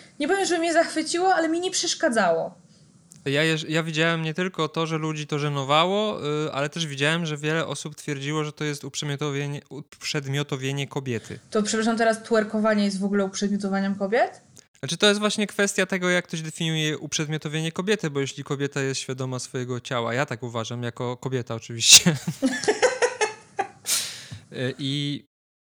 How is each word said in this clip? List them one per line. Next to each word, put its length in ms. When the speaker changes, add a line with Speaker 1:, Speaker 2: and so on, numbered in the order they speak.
Speaker 1:
nie 80
powiem, 180
że 120
mnie 140
zachwyciło, 600
ale 140
mi 120
nie 100
przeszkadzało. 920
Speaker 2:
Ja 160
jeż-, 260
ja 140
widziałem 400
nie 120
tylko 340
to, 180
że 120
ludzi 280
to 120
żenowało, 880
y, 60
ale 160
też 180
widziałem, 400
że 100
wiele 300
osób 280
twierdziło, 500
że 80
to 120
jest 200
uprzedmiotowienie, 840
uprzedmiotowienie 1160
kobiety. 520
Speaker 1:
To, 120
przepraszam, 340
teraz 260
twerkowanie 600
jest 160
w 40
ogóle 200
uprzedmiotowaniem 720
kobiet? 460
Speaker 2:
Znaczy, 180
to 100
jest 140
właśnie 260
kwestia 400
tego, 240
jak 160
ktoś 160
definiuje 560
uprzedmiotowienie 760
kobiety, 380
bo 100
jeśli 240
kobieta 360
jest 200
świadoma 380
swojego 420
ciała, 340
ja 120
tak 160
uważam, 400
jako 340
kobieta 380
oczywiście. 600
<laughs> 20
Y, 220
i 460